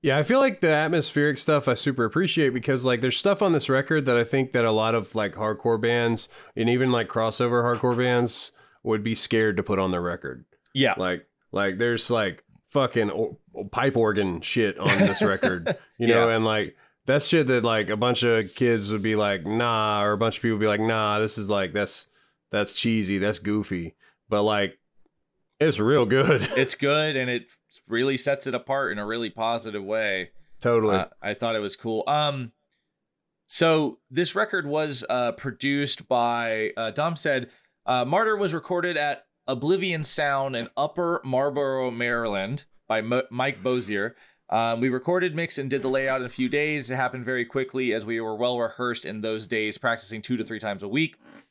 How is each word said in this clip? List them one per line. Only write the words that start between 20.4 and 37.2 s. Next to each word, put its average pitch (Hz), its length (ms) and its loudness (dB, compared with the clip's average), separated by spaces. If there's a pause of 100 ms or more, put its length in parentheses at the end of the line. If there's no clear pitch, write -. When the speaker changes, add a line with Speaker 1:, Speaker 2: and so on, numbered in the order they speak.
Speaker 1:
people 113 140 2
would 104 60 0
be 107 60 2
like, 104 120 2
"Nah, 110 400 0
this 107 180 -2
is, 101 100 -6
like, 98 240 0
that's, 104 340 -4 (440)
that's - 220 -2
cheesy, 104 460 0
that's 104 200 0
goofy." 98 560 -4 (340)
But, 104 160 0
like, 104 340 0 (840)
it's 151 180 2
real 120 280 4
good. 127 460 2
<laughs> - 40 0
Speaker 2:
It's 131 200 0
good, 151 400 0
and 127 120 -2
it 120 180 -4 (420)
really 131 280 2
sets 139 300 -2
it 127 80 -4
apart 131 380 -2
in 104 60 -6
a 104 80 -6
really 113 240 -4
positive 110 540 -4
way. 101 460 -2 (300)
Speaker 1:
Totally. 110 360 4
Speaker 2:
Uh, 95 100 0 (140)
I 104 140 -4
thought 117 220 -4
it 107 40 -2
was 101 160 -4
cool. 113 300 -4
Um, 143 460 -2 (920)
so 160 520 2 (120)
this 165 240 -2
record 196 320 -2
was, 143 440 -2
uh, 123 220 0
produced 139 760 -4
by, 117 680 0
uh, 113 160 -4
Dom 160 240 -2
said, 135 340 -2 (340)